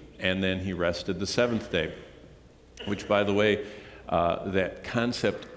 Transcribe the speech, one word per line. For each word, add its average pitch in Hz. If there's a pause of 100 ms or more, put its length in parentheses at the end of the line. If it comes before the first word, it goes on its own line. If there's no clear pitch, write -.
(220)
And 92
then 92
he 95
rested 87
the 98
seventh 117
day, 80 (960)
which, 101
by 104
the 101
way, 104 (440)
uh, 85
that 92
concept 117